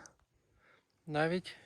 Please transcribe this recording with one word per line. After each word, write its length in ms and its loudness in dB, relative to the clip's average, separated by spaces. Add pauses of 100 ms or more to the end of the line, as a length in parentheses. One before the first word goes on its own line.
(1080)
Навіть 600 0